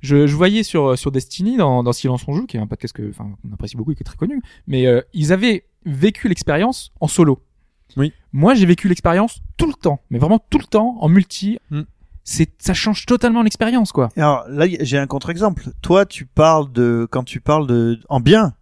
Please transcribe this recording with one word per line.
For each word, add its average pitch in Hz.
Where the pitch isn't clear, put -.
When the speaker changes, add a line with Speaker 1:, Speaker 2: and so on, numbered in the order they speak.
Speaker 1:
Je, 143
je 143
voyais 196
sur, 139
sur 143
Destiny, 180
dans, 135
dans 120
Silence 127
on 139
Joue, 220
qui -
est -
un 107
podcast -
que, 104
enfin, 104
qu'on 104
apprécie 110
beaucoup 120
et -
qui -
est -
très -
connu, 254
mais, 131
euh, 123
ils 156
avaient 196
vécu 156
l'expérience 180
en 160
solo. 147
Speaker 2:
Oui. 143
Speaker 1:
Moi, 170
j'ai 202
vécu 175
l'expérience 185
tout 330
le 285
temps, 143
mais 120
vraiment 175
tout -
le -
temps, 226
en 160
multi. 196
Speaker 2:
Hmm. 151
Speaker 1:
C'est, -
ça -
change 202
totalement 240
l'expérience, 226
quoi. 123
Speaker 3:
Et 165
alors, 143
là, 143
y-, 180
j'ai 135
un 139
contre-exemple. 170
Toi, 190
tu -
parles 156
de, 120
quand 127
tu 123
parles 151
de, 117
en 135
bien 165